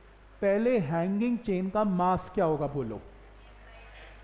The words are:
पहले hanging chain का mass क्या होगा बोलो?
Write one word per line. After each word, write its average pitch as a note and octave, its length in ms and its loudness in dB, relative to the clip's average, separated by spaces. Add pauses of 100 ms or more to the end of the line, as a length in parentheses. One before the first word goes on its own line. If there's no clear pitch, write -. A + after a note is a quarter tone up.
(400)
पहले A3 380 4
hanging G3 600 0
chain F#3+ 320 -2
का G#3+ 140 0
mass F3+ 500 0
क्या G3 100 2
होगा D3+ 220 2
बोलो? B2+ 340 -6 (1200)